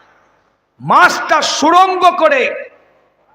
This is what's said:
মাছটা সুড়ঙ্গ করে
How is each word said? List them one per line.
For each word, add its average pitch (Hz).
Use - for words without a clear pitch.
মাছটা 302
সুড়ঙ্গ 359
করে 277